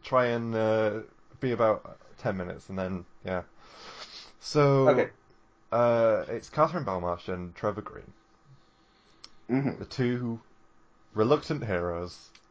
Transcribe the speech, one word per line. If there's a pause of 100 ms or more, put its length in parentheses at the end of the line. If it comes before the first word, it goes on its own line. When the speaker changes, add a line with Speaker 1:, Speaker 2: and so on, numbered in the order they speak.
Speaker 1:
try
and,
uh, (400)
be
about (200)
ten
minutes,
and
then, (200)
yeah. (1000)
So,
Speaker 2:
Okay. (640)
Speaker 1:
uh,
it's
Catherine
Belmarsh
and
Trevor
Green. (1400)
Speaker 2:
Mm-hmm.
Speaker 1:
The
two (760)
reluctant
heroes (200)